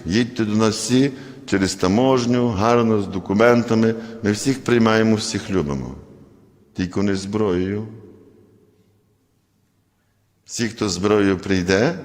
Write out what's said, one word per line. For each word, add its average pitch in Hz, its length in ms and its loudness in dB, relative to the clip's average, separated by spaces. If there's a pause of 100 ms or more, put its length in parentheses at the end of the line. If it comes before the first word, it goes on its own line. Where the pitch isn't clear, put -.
Їдьте 113 400 -2
до 104 100 -2
нас 110 200 2
всі 131 360 0 (340)
через 95 300 0
таможню, 120 720 2
гарно, 113 540 2
з 95 60 -6
документами. 113 880 2 (280)
Ми 104 80 2
всіх 131 320 -4
приймаємо, 110 520 4
всіх - 340 -6
любимо. 69 460 -4 (760)
Тільки 92 280 -4
не 101 140 0
зброєю. 98 720 -4 (2500)
Всі, - 220 -4
хто 104 220 -4
зброєю 98 480 2
прийде, 95 680 0